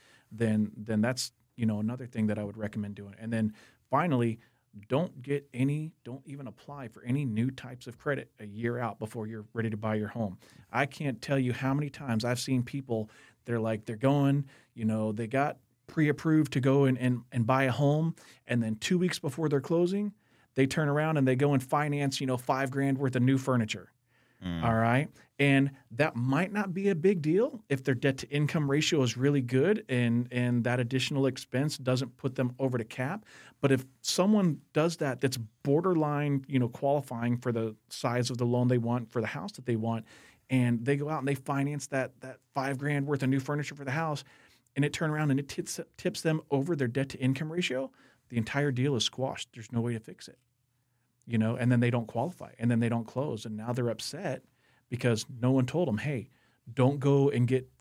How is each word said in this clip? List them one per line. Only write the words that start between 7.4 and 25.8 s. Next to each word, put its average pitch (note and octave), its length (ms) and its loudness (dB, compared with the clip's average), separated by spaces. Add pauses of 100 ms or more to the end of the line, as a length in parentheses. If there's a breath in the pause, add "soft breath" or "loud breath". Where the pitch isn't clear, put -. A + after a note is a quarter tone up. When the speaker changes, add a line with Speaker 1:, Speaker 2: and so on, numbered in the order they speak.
Speaker 1:
types B2+ 360 -12
of A#2 120 -14
credit - 320 -4 (100)
a G#2+ 60 -14
year A#2 320 -4
out A2+ 200 -4
before A2 280 -8
you're A2 260 -10
ready A2+ 160 -2
to A2 80 -4
buy G#2+ 200 -2
your G#2+ 120 -2
home. G#2+ 300 -6 (340 loud breath)
I C3+ 140 2
can't C3+ 340 -6
tell C#3 180 -2
you B2+ 140 0
how C3 220 -2
many D3 160 -4
times A#2 340 -4
I've B2 160 -2
seen B2+ 220 0
people, B2 480 -6 (340 loud breath)
they're A#2 160 -2
like, A2 240 -2
they're A2+ 120 -8
going, C#3 500 2 (260 loud breath)
you A2+ 140 -4
know, A2 260 0
they A2+ 140 -4
got C3+ 320 -2 (280)
pre-approved D#3 680 2
to C#3 60 0
go C3+ 260 6
and, C3 100 4
and, B2 340 0
and A#2 160 0
buy C3 180 4
a C3 80 2
home, D3 420 2 (320 loud breath)
and A#2+ 160 0
then A2 140 -2
two - 200 0
weeks F3+ 220 0
before D#3 320 -4
they're C#3+ 100 2
closing, F3+ 540 0 (400 soft breath)
they C3+ 120 4
turn D3+ 200 0
around D3+ 300 2
and C#3 100 4
they C3 80 4
go C#3+ 200 4
and C3 80 2
finance, C#3+ 580 0
you C#3 60 -4
know, C3 100 0
five C3 340 -2
grand C#3 280 0
worth C3 180 0
of B2 60 2
new C3 160 6
furniture. A#2 520 0 (540 soft breath)
Speaker 2:
Mm. F2 180 -4
Speaker 1:
All A2+ 120 4
right. A#2 340 4 (300 soft breath)
And C#3 320 4 (220 loud breath)